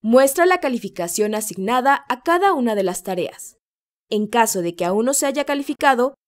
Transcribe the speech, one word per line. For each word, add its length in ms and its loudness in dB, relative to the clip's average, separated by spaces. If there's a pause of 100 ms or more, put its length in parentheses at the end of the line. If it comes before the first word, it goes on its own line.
Muestra 420 4
la 140 2
calificación 720 -4
asignada 720 -2
a 140 -6
cada 320 2
una 220 0
de 80 0
las 180 -4
tareas. 560 -8 (520)
En 180 -2
caso 340 0
de 140 -4
que 100 -4
aún 200 0
no 100 0
se 100 0
haya 200 -2
calificado 680 0 (140)